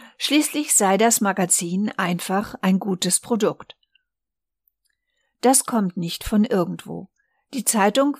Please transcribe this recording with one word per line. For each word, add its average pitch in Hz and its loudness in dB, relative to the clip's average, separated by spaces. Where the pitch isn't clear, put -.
Schließlich 302 0
sei 196 4
das 226 4
Magazin 190 0
einfach 185 -4
ein 190 2
gutes 180 -2
Produkt. - -2
Das 269 4
kommt 208 -2
nicht 170 -6
von 208 2
irgendwo. 175 -4
Die 240 -6
Zeitung 226 2